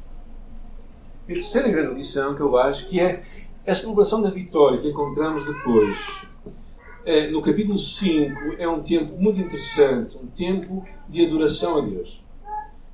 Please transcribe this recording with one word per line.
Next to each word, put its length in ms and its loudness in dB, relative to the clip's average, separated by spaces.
E 60 -8
a 20 -4
terceira 340 2
grande 260 0
lição 400 -2
que 60 -4
eu 160 6
acho 300 2
que 120 0
é 240 2
a 80 4
celebração 460 2
da 80 2
vitória 500 4
que 100 0
encontramos 560 -2
depois. 840 2
É, 280 4
no 100 0
capítulo 360 2
cinco, 800 0
é 80 -2
um 140 -2
tempo 360 0
muito 220 4
interessante, 760 2
um 100 -12
tempo 580 -4
de 160 4
adoração 520 0
a 40 2
Deus. 420 -8